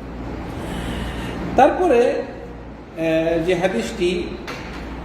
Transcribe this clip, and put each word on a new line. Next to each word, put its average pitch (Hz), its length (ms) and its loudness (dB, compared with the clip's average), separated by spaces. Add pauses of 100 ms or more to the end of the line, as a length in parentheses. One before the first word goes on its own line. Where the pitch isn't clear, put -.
(1600)
তারপরে, 277 540 6
আহ, - 1400 -2
যে 180 100 4
হাদিসটি 185 680 0 (800)